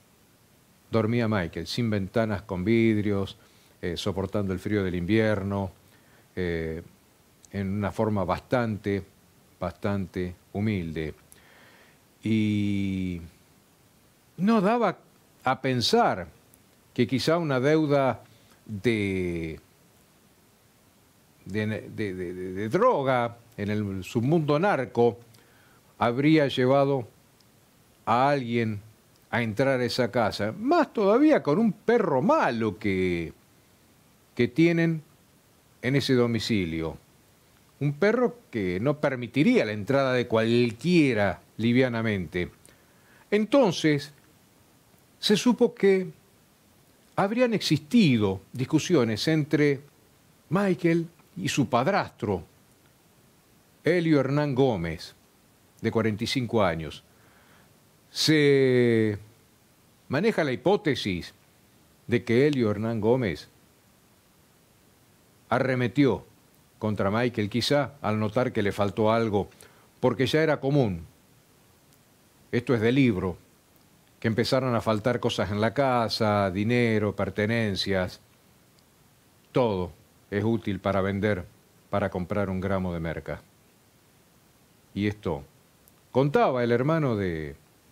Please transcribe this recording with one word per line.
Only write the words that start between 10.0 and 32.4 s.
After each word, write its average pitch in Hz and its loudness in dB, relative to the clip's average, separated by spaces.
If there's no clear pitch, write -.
humilde. 82 -4
Y 101 -2
no 214 2
daba 208 0
a 131 0
pensar 127 2
que 120 0
quizá 131 0
una 147 0
deuda 139 2
de, 92 -2
de, 107 -4
de, 107 -8
de, 104 -8
de, 92 -10
de 107 -6
droga 131 0
en 104 -4
el 101 -4
submundo 147 0
narco 127 0
habría 139 4
llevado 135 2
a 123 2
alguien 117 -2
a 117 -2
entrar 127 0
a 123 0
esa 117 -2
casa, 107 -2
más 285 0
todavía 233 4
con 147 2
un 226 2
perro 185 0
malo 147 0